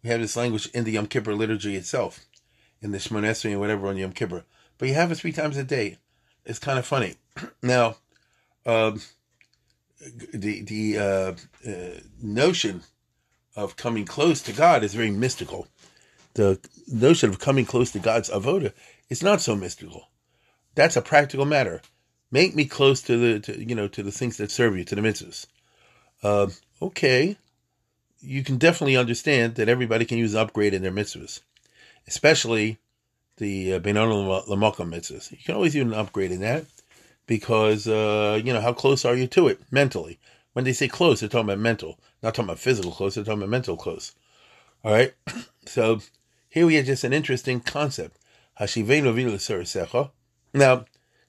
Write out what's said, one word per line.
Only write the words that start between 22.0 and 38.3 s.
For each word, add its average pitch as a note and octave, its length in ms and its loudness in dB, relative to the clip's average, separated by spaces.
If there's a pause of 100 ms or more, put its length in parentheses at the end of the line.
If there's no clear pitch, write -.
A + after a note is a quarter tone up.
Make D#3+ 240 4
me D3 100 2
close C3+ 380 4
to A#2+ 140 2
the, A#2 220 4
to, G#2+ 240 -10
you A#2 120 -4
know, G#2 120 -2
to G2+ 160 -8
the G2+ 80 -6
things A#2+ 260 -6
that G#2 140 -6
serve A2+ 260 2
you, F2 80 -6
to - 100 -6
the G#2 60 -4
mitzvahs. G#2 460 -4 (760)
Um, G2+ 280 2 (300)
okay, E3+ 560 2 (840)
you C3+ 240 -6
can C3 140 -2
definitely D3+ 400 4
understand A#2 580 2
that A2 140 2
everybody A#2 360 2
can A#2 120 -4
use A2 160 0
an G#2+ 80 2
upgrade G#2 320 2
in F#2 80 -2
their F#2 100 -4
mitzvahs, - 500 -8 (680)
especially A2+ 720 2 (600)
the, F#2+ 380 -2
uh, F2+ 40 -2
Beinanu G2+ 680 0
Lamakom G2 440 2
mitzvahs. - 400 -12
You - 140 -20
can F3 100 -4
always E3+ 200 2
use C3+ 100 0
an A2+ 80 -2
upgrade G2 380 -2
in F#2 100 -6
that C#3+ 240 -2 (640)
because, G#2+ 600 2
uh, G#2+ 560 2